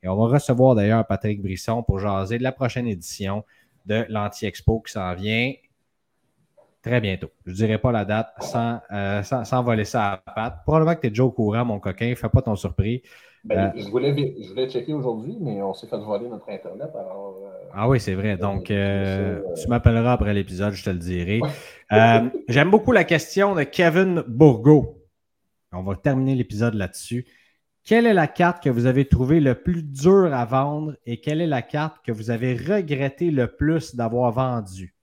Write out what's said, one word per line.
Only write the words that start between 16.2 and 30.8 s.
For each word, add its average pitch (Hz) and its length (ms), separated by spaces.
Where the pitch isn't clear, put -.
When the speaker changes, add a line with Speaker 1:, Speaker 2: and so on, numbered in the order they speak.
Speaker 2:
notre 110 200
Internet, 101 460
alors, 98 500
euh, - 280
Speaker 1:
Ah 104 160
oui, 131 120
c'est 98 140
vrai. 101 180
Speaker 2:
euh, 95 40
Speaker 1:
Donc, 98 320
Speaker 2:
je 107 60
Speaker 1:
euh, 98 300
Speaker 2:
sais, 95 60
euh, 85 140
Speaker 1:
tu - 60
m'appelleras 117 440
après 104 220
l'épisode, 98 400
je 92 100
te 104 60
le 90 80
dirai. 90 420
Speaker 2:
Ouais. 147 80
Speaker 1:
Euh, 113 360
j'aime 143 220
beaucoup 214 220
la 190 120
question 196 500
de 160 80
Kevin 170 640
Bourgault. 131 800
On 90 120
va 98 100
terminer 131 400
l'épisode 117 400
là-dessus. 107 520
Quelle 233 240
est 214 60
la 165 140
carte 175 340
que 143 80
vous 120 160
avez 131 200
trouvée 131 320
le 135 160
plus 170 300
dure 156 500
à 120 100
vendre 143 520